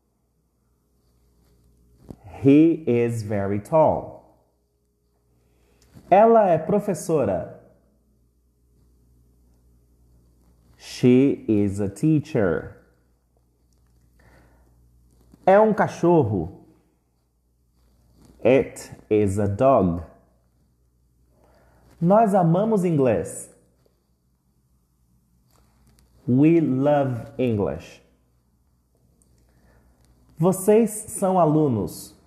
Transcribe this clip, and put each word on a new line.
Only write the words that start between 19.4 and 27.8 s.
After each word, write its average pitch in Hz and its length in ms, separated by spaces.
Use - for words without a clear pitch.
dog. 98 560
Nós 202 360
amamos 185 480
inglês. 131 680
We 151 320
love 135 760
English. 101 680